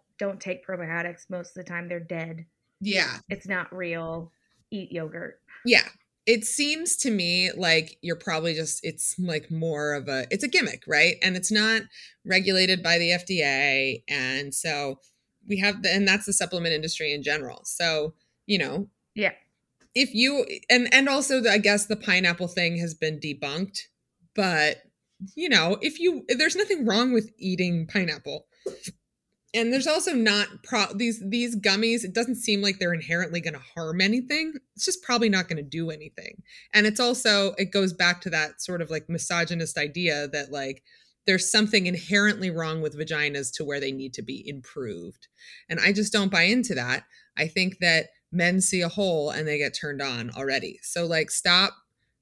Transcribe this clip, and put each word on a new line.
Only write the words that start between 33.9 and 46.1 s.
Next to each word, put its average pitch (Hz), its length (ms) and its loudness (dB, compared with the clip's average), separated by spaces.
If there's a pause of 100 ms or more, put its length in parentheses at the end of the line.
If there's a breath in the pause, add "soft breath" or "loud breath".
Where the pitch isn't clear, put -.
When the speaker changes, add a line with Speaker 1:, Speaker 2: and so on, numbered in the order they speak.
Speaker 2:
anything. 262 520 0 (220)
It's - 100 -4
just - 180 -4
probably 233 260 2
not 190 180 2
gonna 160 140 -6
do 160 300 -6
anything. 156 500 -16 (320 loud breath)
And 208 140 6
it's 214 120 0
also, 220 600 2
it 190 120 -2
goes 190 220 2
back 175 280 2
to 175 100 -6
that 156 300 -2
sort 180 200 -6
of, 160 80 -6
like, 156 200 -6
misogynist 170 680 -2
idea 147 520 -2
that, 139 220 -6
like, 135 320 -8 (440 soft breath)
there's 185 240 2
something 214 340 4
inherently 196 640 0
wrong 160 320 -4
with 147 180 -4
vaginas 147 540 -4
to - 100 -8
where 143 160 -4
they 135 120 -4
need 135 240 -8
to 143 80 -10
be 135 240 -10
improved. 120 800 -10 (420 loud breath)
And 165 100 -4
I 196 140 4
just 208 180 0